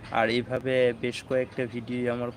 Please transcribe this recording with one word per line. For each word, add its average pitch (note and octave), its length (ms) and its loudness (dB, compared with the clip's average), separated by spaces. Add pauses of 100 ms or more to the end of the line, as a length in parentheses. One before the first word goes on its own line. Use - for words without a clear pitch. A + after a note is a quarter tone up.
(120)
আর A2+ 140 4 (100)
এইভাবে B2+ 380 0 (260)
বেশ A#2+ 180 -2 (100)
কয়েকটা B2+ 380 0
ভিডিও A#2+ 340 -4 (120)
আমার A#2+ 240 -4